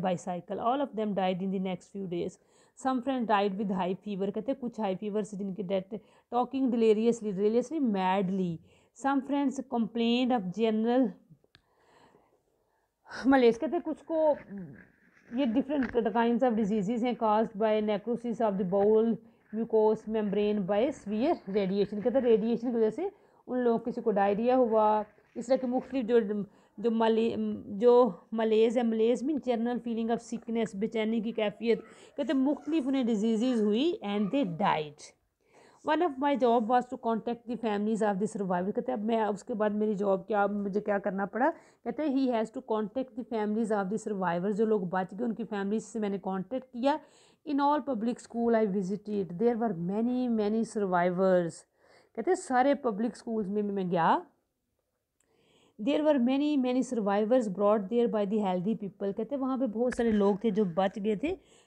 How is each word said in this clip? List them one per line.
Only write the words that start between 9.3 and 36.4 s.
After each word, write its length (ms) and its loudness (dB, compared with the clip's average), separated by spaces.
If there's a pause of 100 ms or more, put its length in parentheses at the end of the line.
complained 640 0
of 100 -6 (120)
general 500 2 (2250)
malaise", 320 6
कहते 220 -2
कुछ 200 -8 (100)
को 260 4 (1040)
ये 80 2
different 480 0 (200)
kinds 280 2
of 140 2
diseases 460 0
हैं, 160 0
"caused 440 2
by 80 2 (160)
necrosis 640 -4
of 100 -2
the 140 -2
bowel 340 4 (480)
mucous 480 2 (140)
membrane 440 0 (100)
by 100 2 (180)
severe 380 0 (200)
radiation", 480 0
कहते 160 2
रेडिएशन 500 2
की 60 -2
वजह 140 2
से 200 -4 (380)
उन 100 -2
लोग, 260 2
किसी 160 -6
को 100 0
डायरिया 460 2
हुआ, 480 4 (320)
इस 100 -8
तरह 100 2
के 100 -2
मुख्तलिफ 400 -2
जो, 140 6 (600)
जो 100 0
मले-, 460 2 (440)
जो 140 6 (400)
मलेज 440 2
है, 80 0
मलेज 380 2
मीन 140 -2
general 480 -2
feeling 300 -2
of 120 -4
sickness, 480 -4
बेचैनी 440 -2
की 120 -4
कैफियत, 500 0 (340)
कहते 180 -2
मुख्तलिफ 520 0
उन्हें 200 0
डिजीजेज 560 2
हुई 420 0
and 300 -2
they 100 2 (160)
died। 520 -2 (720)
"One 180 2
of 160 -2
my 140 2 (100)